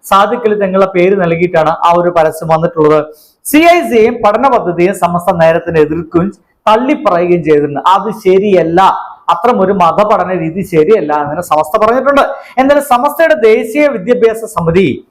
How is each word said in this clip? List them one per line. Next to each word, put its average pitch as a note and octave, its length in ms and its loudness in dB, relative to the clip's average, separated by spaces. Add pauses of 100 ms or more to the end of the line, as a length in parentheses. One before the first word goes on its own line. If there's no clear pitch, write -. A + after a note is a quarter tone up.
(100)
സാദിഖ് G#3 380 0
അലി G#3 140 0
തങ്ങളുടെ F#3+ 340 0
പേര് F#3 260 2
നൽകിയിട്ടാണ് E3+ 500 0 (160)
ആ - 20 4 (100)
ഒരു F3 180 -2
പരസ്യം D#3 360 -2
വന്നിട്ടുള്ളത്. D#3+ 460 0 (500)
സി D4+ 100 4 (140)
ഐ F4 40 2 (100)
സിയെയും A#3 340 2
പഠന A3 320 0
പദ്ധതിയും F3 480 -2
സമസ്ത E3+ 400 -2
നേരത്തെ E3 280 2 (140)
എതിർക്കുകയും E3 460 -2 (380)
തള്ളിപ്പറയുകയും G3+ 800 0
ചെയ്തിട്ടുണ്ട്. D3 320 0 (140)
അത് G3+ 140 -2 (160)
ശരിയല്ല, F#3 560 2 (540)
അത്തരം A#3 300 0
ഒരു G3 180 -2
മതപഠന E3+ 480 0 (140)
രീതി E3 180 -8 (120)
ശരിയല്ല D#3 380 2 (120)
അങ്ങനെ D#3 260 -8
സമസ്ത D#3 320 0
പറഞ്ഞിട്ടുണ്ട്. B3+ 420 2 (360)
എന്നാലും C#4 340 2
സമസ്തയുടെ D4 420 0 (140)
ദേശീയ B3+ 340 0 (120)
വിദ്യാഭ്യാസ A3 440 0 (160)
സമിതി E3+ 320 0 (220)